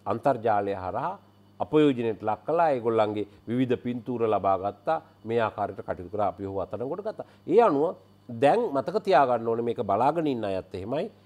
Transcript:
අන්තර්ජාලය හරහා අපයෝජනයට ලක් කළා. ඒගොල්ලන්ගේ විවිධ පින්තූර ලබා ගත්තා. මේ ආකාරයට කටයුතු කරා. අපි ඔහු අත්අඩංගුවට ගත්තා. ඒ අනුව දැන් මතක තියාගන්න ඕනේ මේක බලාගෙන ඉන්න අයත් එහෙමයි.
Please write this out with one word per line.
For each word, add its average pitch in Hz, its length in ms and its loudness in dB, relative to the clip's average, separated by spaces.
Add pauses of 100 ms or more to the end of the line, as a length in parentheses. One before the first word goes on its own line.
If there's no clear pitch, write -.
අන්තර්ජාලය 107 720 0
හරහා 110 440 -6 (420)
අපයෝජනයට 120 640 2
ලක් 107 220 -2
කළා. 165 280 2
ඒගොල්ලන්ගේ 107 540 0 (180)
විවිධ 120 320 0
පින්තූර 120 520 -4
ලබා 98 300 2
ගත්තා. 104 440 -4 (200)
මේ 113 180 0
ආකාරයට 101 400 -2
කටයුතු 90 300 -10
කරා. 104 180 -2
අපි 95 180 -8
ඔහු 98 140 -6
අත්අඩංගුවට 127 440 -8
ගත්තා. 208 220 -10 (180)
ඒ 190 180 4
අනුව 165 320 2 (340)
දැන් 139 320 4 (120)
මතක 139 300 -2
තියාගන්න 127 460 4
ඕනේ 117 160 0
මේක 117 180 -4
බලාගෙන 131 440 2
ඉන්න 120 180 -2
අයත් 95 300 -4
එහෙමයි. 127 360 -6 (160)